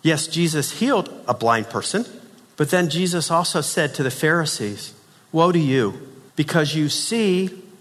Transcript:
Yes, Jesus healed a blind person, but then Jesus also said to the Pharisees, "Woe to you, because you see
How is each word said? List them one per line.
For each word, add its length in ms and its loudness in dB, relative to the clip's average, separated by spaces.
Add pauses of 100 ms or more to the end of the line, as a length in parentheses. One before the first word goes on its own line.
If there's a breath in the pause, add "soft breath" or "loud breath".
Yes, 280 0
Jesus 420 0
healed 380 0 (180)
a 80 0
blind 360 0
person, 360 -4 (500)
but 140 0
then 180 2
Jesus 440 -2
also 280 0
said 360 -2
to 80 0
the 80 0
Pharisees, 800 -2 (400 soft breath)
"Woe 180 4
to 80 4
you, 360 2 (420)
because 400 0
you 120 0
see 640 0 (300)